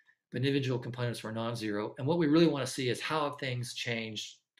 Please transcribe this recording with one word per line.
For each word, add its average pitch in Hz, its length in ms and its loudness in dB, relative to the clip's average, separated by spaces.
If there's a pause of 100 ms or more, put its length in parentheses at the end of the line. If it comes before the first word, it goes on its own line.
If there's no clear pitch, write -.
(300)
but 123 120 -2
individual 131 360 2
components 123 440 -4
were 110 100 -6
non-zero. 113 640 -2
And 131 100 -4
what 170 120 2
we 165 80 4
really 160 200 8
wanna 139 200 2
see 127 240 -2
is 107 100 0
how 147 300 0
have - 100 -12
things 123 320 -4
changed 113 680 -6 (200)